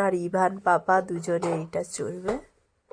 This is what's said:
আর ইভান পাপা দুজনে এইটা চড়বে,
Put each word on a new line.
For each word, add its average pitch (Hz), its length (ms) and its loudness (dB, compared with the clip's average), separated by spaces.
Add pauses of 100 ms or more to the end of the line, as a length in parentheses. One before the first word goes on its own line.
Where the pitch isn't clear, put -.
আর 190 80 2 (120)
ইভান 185 280 2 (140)
পাপা 180 280 4 (140)
দুজনে 170 500 -2
এইটা 165 220 -4 (140)
চড়বে, 180 400 -6 (580)